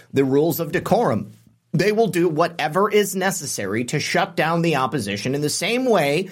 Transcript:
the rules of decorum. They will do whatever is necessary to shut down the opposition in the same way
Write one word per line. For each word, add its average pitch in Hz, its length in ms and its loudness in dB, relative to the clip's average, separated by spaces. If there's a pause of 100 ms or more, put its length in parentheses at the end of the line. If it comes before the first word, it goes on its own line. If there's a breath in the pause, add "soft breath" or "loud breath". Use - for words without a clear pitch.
(140 loud breath)
the 135 120 4
rules 143 340 2
of 165 120 -4
decorum. 170 600 0 (420)
They 175 180 2
will 214 180 2
do 175 200 0
whatever 170 580 0
is 202 280 2
necessary 127 720 -2
to 147 140 -4
shut 175 360 -2
down 165 260 0
the 165 140 2
opposition 123 580 -2
in 143 80 -2
the 147 80 -2
same 233 360 -2
way 180 460 2